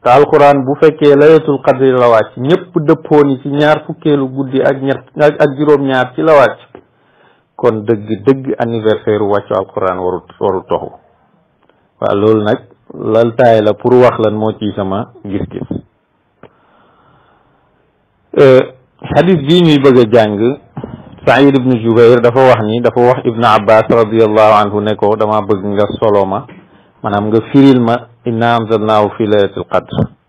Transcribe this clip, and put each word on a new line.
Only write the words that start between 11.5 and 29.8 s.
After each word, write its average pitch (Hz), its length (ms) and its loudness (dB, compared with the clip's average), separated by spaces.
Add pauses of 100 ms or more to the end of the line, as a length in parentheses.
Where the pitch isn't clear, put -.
Waaw, 104 160 -4
loolu 107 260 0
nag 110 160 -2 (360)
laltaay 113 680 0
la 104 140 0
pour 123 180 0
wax 123 320 4
lan 104 100 -2
moo 107 220 -4
ci 101 180 -8
sama 98 360 -8 (120)
gis-gis. 95 460 -10 (2750)
Euh, 131 200 6 (420)
hadith 165 440 0
bii 170 160 2
ñuy 156 220 2
bëgg 131 160 4
a 117 120 2
jàng, 110 460 0 (680)
Saïd 135 280 2
ibn 127 220 0
Jubayr 117 440 4
dafa 120 200 2
wax 120 240 4
ni, 110 160 -4
dafa 120 180 -2
wax 123 240 2
Ibn 117 220 -4
Abbas 110 420 2
radiyallahu 110 680 2 (120)
anhu 104 160 -4
ne 104 140 -4
ko, 104 200 -2
"Dama 107 260 -2
bëgg 101 220 -4
nga 101 220 -2 (140)
solo 101 260 0
ma, 101 220 -8 (560)
maanaam 104 240 -4
nga 110 120 0 (120)
firil 135 300 4
ma, 117 140 0 (300)
inna 117 300 -2
anzalnahu 107 640 0
fi 113 100 -2
laylatil 98 420 -2
qadr." - 260 -4 (340)